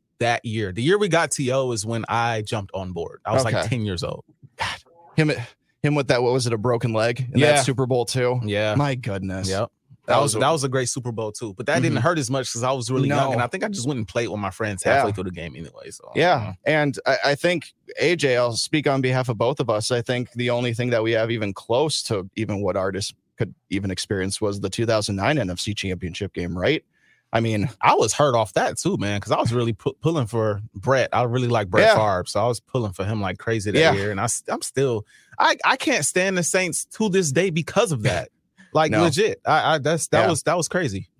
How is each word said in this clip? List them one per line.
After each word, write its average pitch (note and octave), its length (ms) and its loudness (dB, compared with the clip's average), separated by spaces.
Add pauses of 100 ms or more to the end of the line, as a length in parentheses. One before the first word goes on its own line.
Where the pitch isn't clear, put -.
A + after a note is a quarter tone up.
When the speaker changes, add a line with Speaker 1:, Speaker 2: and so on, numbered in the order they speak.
(200)
Speaker 1:
that A#2 240 0
year. A2 260 -4
The F2+ 100 -6
year E3+ 180 4
we G3+ 100 0
got D#3+ 240 2
T C3 180 -2
O C3 220 0
is G#2+ 120 -4
when A2+ 240 -4
I A#2 340 0
jumped G2+ 320 -6
on F#2 180 -6
board. E2+ 320 -8
I G#2 80 -2
was, B2+ 120 4
Speaker 2:
Okay. A2 120 0
Speaker 1:
like, F2+ 120 0
ten A2+ 160 -2
years F2 200 -4
old. - 200 -8 (320)
Speaker 2:
God. - 200 -6 (400)
Him, D3+ 160 4 (500)
him D3 140 2
with C#3+ 100 0
that, B2+ 160 4
what B2 100 4
was B2+ 140 0
it, A#2 60 -2
a A2+ 60 2
broken A#2 340 0
leg A#2+ 400 0
in B2+ 80 2
Speaker 1:
Yeah. D3 160 6
Speaker 2:
that C3+ 80 4
Super C3 220 0
Bowl A#2+ 180 2
too? B2 400 0
Speaker 1:
Yeah. G#2 320 0
Speaker 2:
My C#3+ 180 2
goodness. G2 540 -6
Speaker 1:
Yep. G2 200 -2 (380)
Speaker 2:
That B2 60 0
Speaker 1:
That B2 100 6
Speaker 2:
was - 0 -
Speaker 1:
was, C#3+ 140 0
Speaker 2:
a - 20 0
Speaker 1:
that C3+ 120 4
was D#3 120 0
a C#3 60 0
great B2+ 200 -2
Super A#2+ 220 -6
Bowl A2 220 -6
too, G#2 220 -10
but A2 120 -10
that C#3+ 160 2
didn't D#3+ 140 2
Speaker 2:
Mm-hmm. A#2 80 2
Speaker 1:
hurt E3+ 160 2
as A#2 100 -2
much C3 220 -2
'cause A#2 100 -6
I B2+ 80 0
was B2+ 180 -2
really C3 200 2
young, C#3+ 180 2
Speaker 2:
No. C3+ 60 0
Speaker 1:
and A#2+ 100 0
I B2 60 0
think F#3+ 160 -6
I A3 40 -2
just G3+ 200 -6
went C3+ 100 -2
and A2 80 -4
played A#2 220 -2
with F#2+ 100 -6
my G2+ 120 -4
friends G#2 360 -4
Speaker 2:
Yeah. A2 80 4
Speaker 1:
halfway B2+ 160 2
through G2 140 -4
the F#2 80 -8
game E2 240 -12
anyway, - 340 -16
so, - 240 -20
Speaker 2:
Yeah, D#3+ 240 4
Speaker 1:
you G#2+ 80 -6
know. F#2+ 80 -8 (120)
Speaker 2:
and D3 380 0
I, C3+ 200 2
I C#3+ 100 2
think, E3+ 400 -2 (240)
A D3 160 2
J, C3+ 220 2
I'll A#2+ 160 2
speak D3 340 -2
on C3+ 140 2
behalf B2+ 280 0
of A#2 100 -2
both B2 200 0
of B2+ 100 -2
us. G#2+ 220 0
I B2 120 0
think B2 320 -2
the A#2+ 160 -2
only A#2+ 220 0
thing A#2+ 180 -2
that A#2 120 2
we A2+ 100 2
have A2+ 200 2
even G#2+ 200 -2
close C#3 520 0
to G2 320 -4
even G#2 260 -2
what F#2+ 140 0
Artis F#2+ 360 -4 (240)
could - 180 -4 (140)
even G2 220 -4
experience F#2+ 500 -4
was G2+ 200 -2
the G2 100 -4
two A#2 160 -2
thousand G#2+ 300 0
nine A#2 220 0
N F#2+ 120 -2
F F2+ 100 -6
C G#2 140 -4
Championship F#2 580 -6
game, F2 240 -6
right? A2+ 260 0 (520)
I A2+ 60 2
mean, A2 280 0 (140)
Speaker 1:
I F#3+ 120 6
was A#2+ 200 2
hurt C#3+ 200 4
off A2 200 0
that A3 240 0
too, - 180 -2
man, G2+ 240 -2
'cause - 120 -6
I D#3+ 60 2
was - 140 0
really A#2 220 0
pu-, - 260 -4
pulling D#3 260 0
for G#2+ 360 -2 (120)
Brett. B2 380 2
I A2+ 120 2
really B2 240 0
like A2 200 0
Brett G#2+ 200 6
Speaker 2:
Yeah. A3 80 8
Speaker 1:
Favre, G2+ 320 2
so G#2 140 -2
I A2+ 60 2
was A#2+ 120 -4
pulling A2+ 320 -4
for F#2 120 -6
him A2 160 -2
like F#2+ 160 -4
crazy A2 360 -2
that A#2 60 2
Speaker 2:
Yeah. D#3+ 140 6
Speaker 1:
year, G2+ 180 -2
and G2 100 -4
I G#2+ 40 -2
s-, - 240 -4
I'm - 140 -4
still, B2 420 -2 (340)
I, D#4 180 4 (100)
I A3 100 4
can't A3 300 0
stand F#3 320 0
the F3 60 0
Saints F#3 480 -2
to A3 180 0
this F3 220 2
day F3+ 180 2
because E3+ 420 0
of A2+ 120 -2
that. F2+ 300 0
Speaker 2:
<laughs> - 40 -20 (340)
Speaker 1:
Like, D#3 180 4
Speaker 2:
No. - 140 4
Speaker 1:
legit. E3+ 420 2
I, D3 300 4
I, - 20 2
that's, D3+ 300 0
that D#3 160 4
Speaker 2:
Yeah. A2 40 4
Speaker 1:
was, D#3+ 140 0
that D3+ 120 2
was F3 140 0
crazy. C3 400 -4 (120)